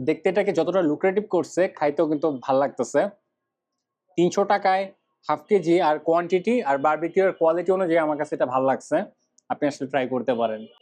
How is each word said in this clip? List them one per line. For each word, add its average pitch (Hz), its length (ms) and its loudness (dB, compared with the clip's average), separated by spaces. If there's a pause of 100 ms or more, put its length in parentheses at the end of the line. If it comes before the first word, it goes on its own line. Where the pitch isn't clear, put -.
দেখতে 156 280 -2
এটাকে 190 240 0
যতটা 175 280 0
লুক্রেটিভ 185 480 0
করছে, 175 380 0
খাইতেও 151 420 -2
কিন্তু 151 320 -2
ভাল 135 160 0
লাগতেছে। 143 520 0 (1040)
তিনশো 175 300 2
টাকায় 196 480 0 (360)
হাফ 151 180 -2
কেজি, 175 340 4
আর 151 180 2
কোয়ান্টিটি 180 640 0
আর 139 140 0
বারবিকিউর 156 540 0
কোয়ালিটি 170 400 0
অনুযায়ী 185 260 2
আমার 151 200 0
কাছে 147 180 -6
এটা 147 100 -2
ভাল 131 180 0
লাগছে, 131 400 0 (460)
আপনি 139 180 -4
আসলে 139 200 -6
ট্রাই 131 200 -2
করতে 123 260 -2
পারেন। 110 320 -4 (160)